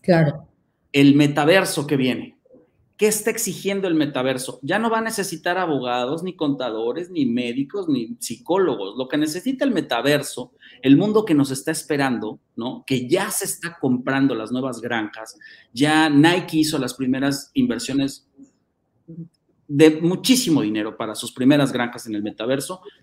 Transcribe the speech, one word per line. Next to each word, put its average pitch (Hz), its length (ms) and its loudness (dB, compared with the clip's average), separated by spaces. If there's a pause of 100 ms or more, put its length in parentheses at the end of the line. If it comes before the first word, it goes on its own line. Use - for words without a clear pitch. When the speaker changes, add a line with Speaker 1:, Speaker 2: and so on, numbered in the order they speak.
Speaker 1:
Claro. 165 460 2 (440)
Speaker 2:
El 139 220 8
metaverso 147 720 4
que 147 100 0
viene. 123 400 -2 (600)
¿Qué 214 100 2
está 208 220 -2
exigiendo 196 580 -4
el 170 60 0
metaverso? 131 680 -2
Ya 170 160 -2
no 226 120 0
va 226 80 0
a 226 40 -2
necesitar 185 560 -4
abogados, 131 640 -2
ni 185 140 -8
contadores, 131 760 -4
ni 156 160 -2
médicos, 123 640 -4
ni 120 320 -4
psicólogos. 117 760 -2
Lo 127 120 -6
que 156 80 -4
necesita 180 480 -4
el 254 80 0
metaverso, 139 800 -2 (300)
el 135 140 8
mundo 214 280 2
que 165 100 0
nos 139 160 2
está 135 220 -4
esperando, 135 680 -4 (160)
¿no? 123 320 -10
Que 123 220 -2
ya 190 220 0
se 196 160 -6
está 170 340 -10
comprando 135 560 0
las 110 160 -8
nuevas 127 280 -6
granjas, 113 560 -6 (360)
ya 156 380 2
Nike 165 480 4
hizo 151 200 0
las 123 160 -4
primeras 135 600 -4
inversiones 135 720 -2 (1400)
de 156 340 6
muchísimo 180 600 2
dinero 107 340 -4
para 110 180 -8
sus - 180 -10
primeras 131 400 4
granjas 120 340 -6
en 110 80 -8
el 104 80 -4
metaverso 131 600 -6 (200)